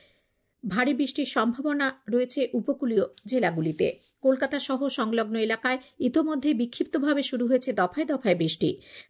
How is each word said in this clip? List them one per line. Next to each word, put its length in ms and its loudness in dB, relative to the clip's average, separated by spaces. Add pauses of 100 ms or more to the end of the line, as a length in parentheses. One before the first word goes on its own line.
(680)
ভারী 260 2
বৃষ্টির 300 -2
সম্ভাবনা 680 0 (140)
রয়েছে 440 0
উপকূলীয় 500 0 (240)
জেলাগুলিতে। 720 0 (240)
কলকাতা 360 2
সহ 300 -2
সংলগ্ন 480 0
এলাকায় 420 0 (200)
ইতোমধ্যেই 560 2
বিক্ষিপ্তভাবে 680 0
শুরু 240 -2
হয়েছে 260 2
দফায় 340 0
দফায় 280 2
বৃষ্টি। 460 0 (300)